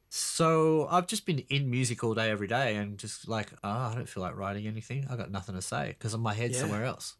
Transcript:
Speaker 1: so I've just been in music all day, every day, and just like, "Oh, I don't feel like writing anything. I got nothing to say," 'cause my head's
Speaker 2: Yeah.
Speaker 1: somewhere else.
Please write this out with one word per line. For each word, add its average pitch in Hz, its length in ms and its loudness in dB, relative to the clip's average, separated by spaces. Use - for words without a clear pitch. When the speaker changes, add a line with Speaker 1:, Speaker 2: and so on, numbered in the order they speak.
Speaker 1:
so 160 840 4
I've 175 160 4
just - 180 -2
been 156 140 2
in 139 320 0
music 120 320 2
all 113 100 2
day, 110 160 2
every 104 180 0
day, 117 280 2
and 104 240 -4
just - 280 -10
like, 110 240 -2
"Oh, 101 60 -4
I 113 260 -2
don't 120 120 -6
feel - 140 -8
like 87 140 -4
writing 101 320 -4
anything. 120 420 -6
I 127 60 -4
got 98 160 -6
nothing 95 240 -6
to 92 60 -4
say," 131 360 -4
'cause 110 180 -4
my 113 200 0
head's 120 200 0
Speaker 2:
Yeah. 123 60 2
Speaker 1:
somewhere 107 240 0
else. - 340 -8